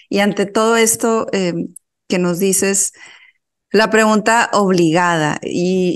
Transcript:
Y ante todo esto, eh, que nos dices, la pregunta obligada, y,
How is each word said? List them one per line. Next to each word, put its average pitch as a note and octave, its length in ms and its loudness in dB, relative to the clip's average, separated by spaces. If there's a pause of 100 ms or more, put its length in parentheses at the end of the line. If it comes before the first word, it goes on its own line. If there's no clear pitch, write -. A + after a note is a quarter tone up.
Y G3 100 -2
ante G3+ 280 0
todo A3 300 0
esto, A3+ 560 0
eh, F3+ 220 -2 (540)
que F#3 100 0
nos F3 220 -2
dices, G3 520 0 (800)
la G#3+ 200 2
pregunta A3 640 2
obligada, F3 880 2
y, F3+ 540 -2